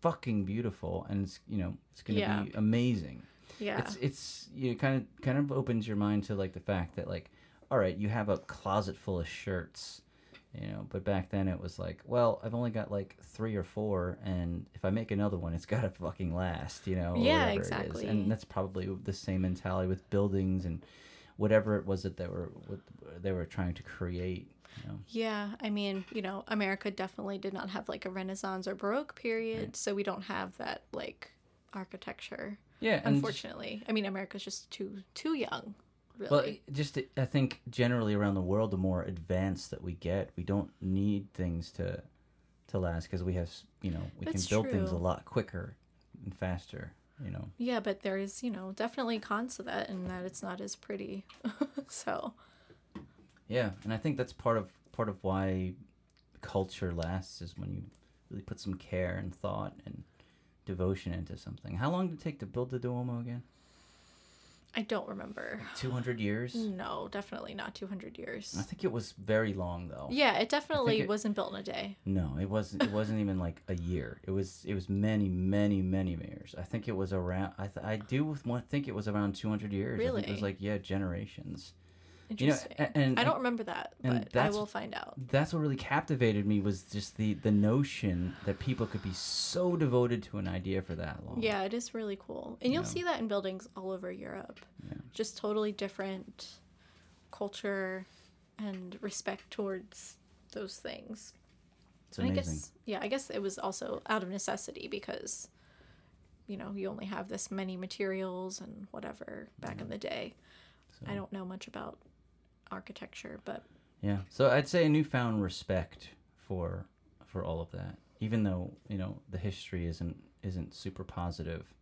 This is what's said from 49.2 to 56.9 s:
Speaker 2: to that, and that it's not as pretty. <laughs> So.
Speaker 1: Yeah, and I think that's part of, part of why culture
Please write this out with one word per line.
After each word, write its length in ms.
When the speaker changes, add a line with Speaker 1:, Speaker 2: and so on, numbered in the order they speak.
Speaker 2:
to 80
that, 240
and 200
that 160
it's 180
not 180
as 160
pretty. 480
<laughs> 440
So. 460
Speaker 1:
Yeah, 220
and 100
I 40
think 200
that's 160
part 260
of, 120
part 160
of 140
why 520
culture 500